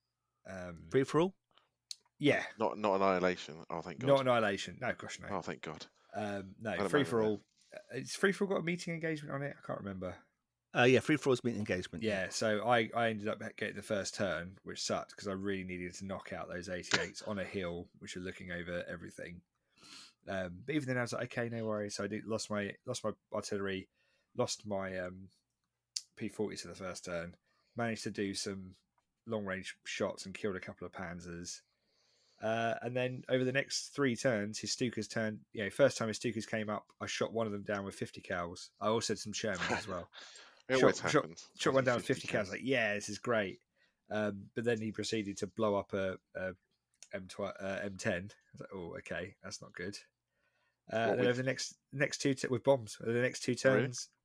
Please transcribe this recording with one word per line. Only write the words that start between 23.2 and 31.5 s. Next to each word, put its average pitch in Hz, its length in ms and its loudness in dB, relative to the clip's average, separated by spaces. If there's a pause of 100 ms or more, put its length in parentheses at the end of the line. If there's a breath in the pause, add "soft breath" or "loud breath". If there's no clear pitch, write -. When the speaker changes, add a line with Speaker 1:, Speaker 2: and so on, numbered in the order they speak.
Speaker 1:
artillery, 98 540 -2 (500)
lost 117 300 0
my, 95 320 -2
um, 92 300 -8 (880)
P 113 120 -4
forty 98 280 -4
to - 100 -10
the 85 80 -12
first 92 300 -8
turn, 87 300 -6 (400)
managed 117 280 -2
to 110 80 -4
do 98 240 -2
some 95 400 -6 (500)
long-range 98 500 -4 (100)
shots - 420 -2
and 95 80 -8
killed 101 200 -2
a 92 40 -6
couple - 260 -8
of 87 80 -10
Panzers. 87 680 -8 (840)